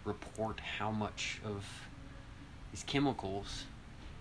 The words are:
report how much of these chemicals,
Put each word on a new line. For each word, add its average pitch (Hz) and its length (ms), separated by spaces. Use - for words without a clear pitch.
report 107 540
how 104 120
much - 540
of 101 200
these 104 100
chemicals, 104 800